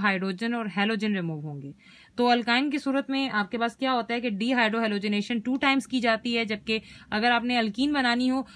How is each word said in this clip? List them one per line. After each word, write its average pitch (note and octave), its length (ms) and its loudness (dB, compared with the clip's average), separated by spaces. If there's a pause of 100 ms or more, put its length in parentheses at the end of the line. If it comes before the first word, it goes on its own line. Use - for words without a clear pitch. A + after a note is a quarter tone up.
hydrogen F#3+ 500 0
और A3 140 -4
halogen G#3 400 0
remove E3 340 -2
होंगे। C#3+ 300 -10 (440)
तो A#3+ 80 2
अल्काइन A#3+ 440 4
की C#4+ 100 -2
सूरत C4+ 300 0
में C4+ 200 0
आपके G#3 280 -2
पास A3+ 180 -2
क्या C4 160 0
होता A#3 220 -2
है A#3+ 80 -2
कि A#3+ 100 -2
dehydrohalogenation G#3+ 1120 0
टू B3+ 120 0
टाइम्स C4+ 280 2
की B3+ 140 -2
जाती A3+ 340 0
है, A#3 120 0
जबकि G#3+ 360 -4 (300)
अगर A3 200 2
आपने A#3+ 260 0
अल्कीन A#3+ 360 0
बनानी B3+ 340 2
हो C4 280 0